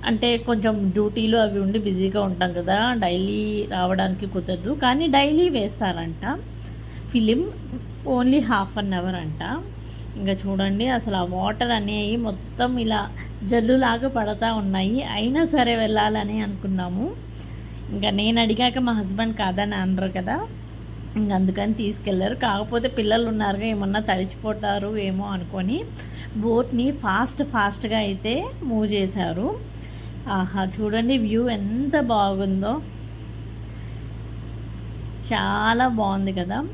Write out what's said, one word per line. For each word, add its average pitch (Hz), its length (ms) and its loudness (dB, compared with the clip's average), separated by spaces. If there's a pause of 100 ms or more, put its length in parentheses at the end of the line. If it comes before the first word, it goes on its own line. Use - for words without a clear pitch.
అంటే 226 220 4 (100)
కొంచెం 226 380 2 (140)
డ్యూటీలు 214 480 4
అవి 208 220 4
ఉండి 196 200 2
బిజీగా 190 420 2
ఉంటాం 180 320 0
కదా, 180 240 0 (160)
డైలీ 196 480 0 (300)
రావడానికి 185 560 0
కుదరదు, 185 460 -2
కానీ 285 340 2
డైలీ 294 420 6
వేస్తారంట 190 760 -2 (840)
ఫిలిం, 233 320 4 (640)
only 262 360 4
half 214 340 0
an 202 160 -2
hour 185 240 0
అంట. 156 260 -6 (760)
ఇంకా 196 160 0
చూడండి, 196 540 0
అసలు 226 280 0
ఆ 185 80 2
వాటర్ 196 480 0
అనేవి 208 460 0
మొత్తం 233 600 -2
ఇలా 220 200 2 (440)
జల్లులాగా 233 640 4
పడతా 226 460 0
ఉన్నాయి. 196 500 0
అయినా 233 420 0
సరే 240 300 4
వెళ్ళాలని 214 680 2
అనుకున్నాము. 190 640 -2 (840)
ఇంకా 202 180 2
నేను 214 320 4
అడిగాక 233 380 2
మా 247 140 2
హస్బెండ్ 214 440 0
కాదని 202 380 0
అనరు 185 400 0
కదా, 190 220 -2 (760)
ఇంక 208 160 2
అందుకని 196 420 2
తీసుకెళ్లారు. 208 640 0
కాకపోతే 220 520 0
పిల్లలు 226 400 2
ఉన్నారుగా, 208 380 0
ఏమన్నా 202 340 0
తడిచిపోతారు 202 1000 -2
ఏమో 190 300 -2
అనుకొని 190 500 -2 (600)
బోట్ని 233 540 2
ఫాస్ట్ 254 520 0
ఫాస్ట్గా 208 540 0
అయితే 208 360 0 (300)
మూవ్ 220 300 0
చేశారు. 190 540 0 (800)
ఆహా, 190 380 0
చూడండి 220 520 0
వ్యూ 220 320 2
ఎంత 233 500 0
బాగుందో, 196 720 2 (2500)
చాలా 214 580 2
బాగుంది 196 460 2
కదా. 190 260 -2 (140)